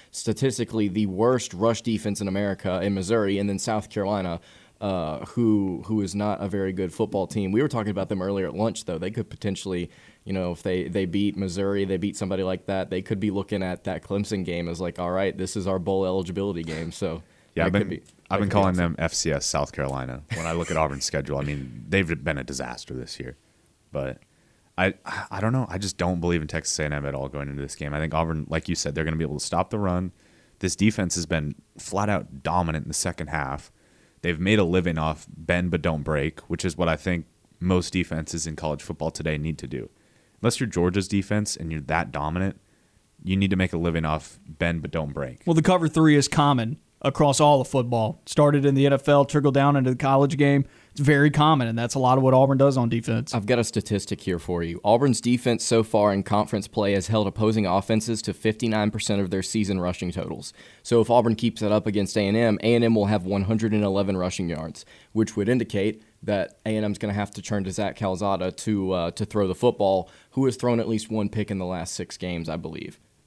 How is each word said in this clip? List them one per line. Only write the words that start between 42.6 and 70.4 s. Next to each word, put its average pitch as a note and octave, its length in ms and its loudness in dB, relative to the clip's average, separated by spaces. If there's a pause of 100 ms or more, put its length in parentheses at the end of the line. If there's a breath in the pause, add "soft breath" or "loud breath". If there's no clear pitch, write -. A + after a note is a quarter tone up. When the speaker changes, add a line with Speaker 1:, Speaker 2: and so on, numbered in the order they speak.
Speaker 2:
you F#2 120 -2
need G2 140 2
to F#2+ 60 2
make F#2 180 2
a E2+ 60 -2
living E2 260 0
off D#2 420 -4
bend E2+ 360 -2
but D2 80 -8
don't D2+ 200 -4
break. C2+ 360 -8
Speaker 3:
Well, E3+ 80 4
the D#3+ 80 4
cover F3 240 4
three D#3 280 6
is C#3 120 6
common C#3 500 2 (260)
across C#3 360 2
all D3 220 6
of B2 60 -4
football. A#2+ 600 0
Started D3 360 4
in C#3 120 6
the C3+ 100 6
N C#3 80 6
F C3+ 160 2
L, C#3+ 160 8
trickled C#3 300 2
down C#3+ 200 6
into C3 140 4
the B2+ 60 2
college C#3 420 4
game. C#3+ 280 6 (260 soft breath)
It's - 80 -6
very C#3+ 320 6
common, D3+ 380 4
and A2+ 100 -2
that's A#2 160 -2
a C3+ 40 0
lot B2+ 180 6
of C3+ 60 4
what C3 100 6
Auburn C3+ 240 6
does C3+ 180 6
on A#2+ 140 2
defense. A2+ 440 -2
Speaker 1:
I've G#2 120 -2
got A#2+ 140 4
a A#2 40 2
statistic - 560 -2
here F2+ 180 -2
for E2+ 240 -4
you. E2+ 220 -6
Auburn's A#2+ 380 4
defense A#2+ 420 2
so A2+ 200 4
far G#2 280 4
in G2 120 2
conference G#2 440 0
play G2+ 260 0
has F#2+ 140 0
held G#2+ 200 2
opposing G#2+ 380 2
offenses G#2+ 580 0
to G2+ 100 -4
fifty-nine G#2+ 580 0
percent G#2 300 0
of F#2 80 -2
their F#2+ 120 0
season G2 380 0
rushing F2+ 320 -2
totals. F2 400 -8 (320 soft breath)
So A#2 160 4
if A2 100 4
Auburn A#2 260 6
keeps A2 260 -2
that G#2 100 2
up G#2+ 160 2
against G2+ 300 0
A G2+ 100 2
and G2+ 80 2
M, A2+ 260 4
A A#2 140 4
and A#2 80 4
M A2+ 100 4
will G#2 120 4
have G2+ 200 2
one G2 180 0
hundred G#2+ 300 0
and G#2 120 2
eleven G2 320 0
rushing F2+ 320 -2
yards, E2 360 -8 (280 soft breath)
which A2 240 0
would G2+ 100 0
indicate – A2 560 0 (200 soft breath)
that G2+ 420 -2
A A2 100 -2
and G#2+ 80 0
M's G#2 140 -2
gonna G#2 160 -4
have G2+ 180 -4
to G2+ 100 -12
turn G2+ 220 -4
to F#2 80 -6
Zach G2 240 -4
Calzada F#2+ 560 -2
to, F#2+ 400 -2
uh, F2 200 -2
to G#2+ 140 -4
throw G#2 220 0
the F#2 80 -2
football, G2 540 2 (220 soft breath)
who C3+ 140 0